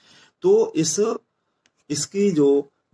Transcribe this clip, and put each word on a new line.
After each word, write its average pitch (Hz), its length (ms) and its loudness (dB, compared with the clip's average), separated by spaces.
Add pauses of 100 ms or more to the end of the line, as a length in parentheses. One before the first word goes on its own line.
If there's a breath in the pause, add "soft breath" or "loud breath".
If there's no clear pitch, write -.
(420 soft breath)
तो 208 340 2
इस, 202 400 -2 (720)
इसकी 196 400 -2
जो 143 420 0 (220)